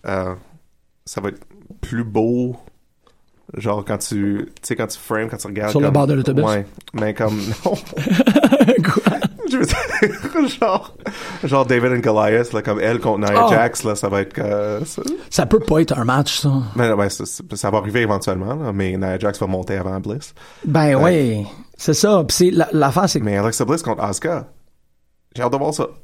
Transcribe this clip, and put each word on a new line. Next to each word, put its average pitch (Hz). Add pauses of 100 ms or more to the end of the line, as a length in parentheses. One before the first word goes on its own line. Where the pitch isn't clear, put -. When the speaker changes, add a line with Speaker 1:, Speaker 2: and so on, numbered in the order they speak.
Speaker 1:
euh, 92 (680)
ça -
va 98
être - (400)
plus 117
beau. 120 (1000)
Genre 104
quand 101
tu, 101
tu - (100)
sais, -
quand 113
tu -
frames, 110
quand 110
tu -
regardes 104
Speaker 2:
Sur 147
le 147
Speaker 1:
comme 139
Speaker 2:
bord 143
de 147
l'autobus. 135
Speaker 1:
Ouais. 104 (280)
Mais 107
comme, 107 (140)
<laughs> -
non. 185
Speaker 2:
<laughs> 220
Quoi ? - (320)
Speaker 1:
Je 254
veux -
dire, -
<laughs> -
genre, 202 (520)
genre 135
David 123
and 123
Goliath, 110
là, 110
comme 104
elle 113
contre 107 (120)
Nia 233
Speaker 2:
Oh. 226
Speaker 1:
Jax, 113
là, 107
ça 101
va 98
être 98
que, 104
ça. - (280)
Speaker 2:
Ça -
peut 214
pas 160
être 156
un 120
match, 127
ça. 143 (240)
Speaker 1:
Mais 117
ouais, 101
ça, 101
ça, - (120)
ça 101
va 107
arriver 104
éventuellement, 101
là, 135
mais 95
Nia 92
Jax 101
va 98
monter 92
avant 95
Bliss. 107 (320)
Speaker 2:
Ben 151
Speaker 1:
Ouais. 147
Speaker 2:
oui, 101 (300)
c'est -
ça. 190
Puis -
c'est, 180
la, 165
l'affaire, 156
c'est 143
que -
Speaker 1:
Mais 104
Alexa 110
Bliss 147
contre 110
Asuka, 139 (840)
j'ai 123
hâte 123
de 139
voir 151
ça. 151 (160)